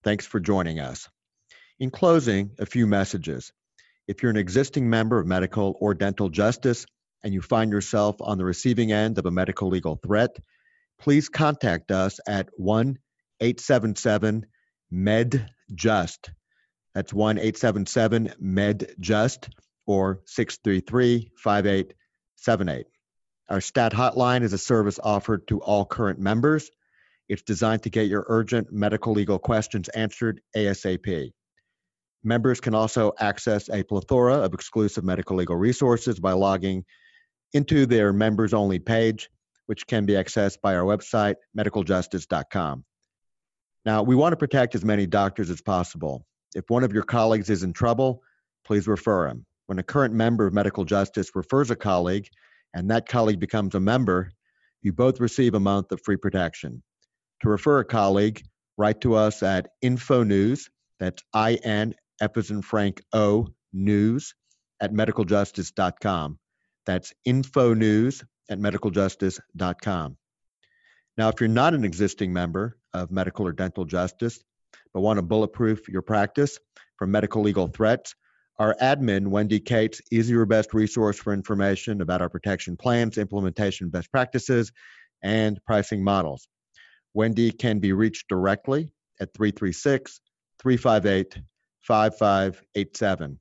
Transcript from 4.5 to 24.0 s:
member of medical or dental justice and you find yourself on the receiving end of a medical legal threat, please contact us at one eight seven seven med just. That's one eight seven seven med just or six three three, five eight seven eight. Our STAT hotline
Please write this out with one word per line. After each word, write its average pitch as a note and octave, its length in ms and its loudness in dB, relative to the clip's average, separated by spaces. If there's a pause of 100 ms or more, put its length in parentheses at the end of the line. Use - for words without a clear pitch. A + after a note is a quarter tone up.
member A2+ 280 2
of E2+ 80 0
medical F#2 520 0
or G#2 160 0
dental G2 340 -2
justice A2 580 0 (360)
and G#2 100 -6
you F#2+ 80 -2
find A2 300 0
yourself G#2 500 0
on G#2 180 -4
the F#2 60 -2
receiving A2 480 0
end G#2+ 260 0
of F2+ 80 -4
a F2+ 40 0
medical F#2 380 -2
legal F2 360 -2
threat, G#2 320 0 (640)
please D3 300 2
contact C3+ 640 0
us F#2+ 360 0
at G2 300 -4
one A2 420 0 (420)
eight A#2+ 200 0
seven A2 340 0
seven G#2+ 520 0 (440)
med A2 600 0 (240)
just. F#2+ 560 -2 (640)
That's G2 180 -6
one G#2+ 260 2
eight G#2+ 180 -2
seven G2+ 300 0
seven A2+ 540 0
med G2 580 -2
just G#2+ 500 -2 (380)
or F#2+ 380 0
six - 400 -6
three G2 160 2
three, A#2+ 560 0
five G2+ 300 0
eight G2 280 0 (420)
seven G2 320 0
eight. C2 180 -6 (640)
Our F#2+ 120 -2
STAT A2+ 320 0
hotline B2 500 0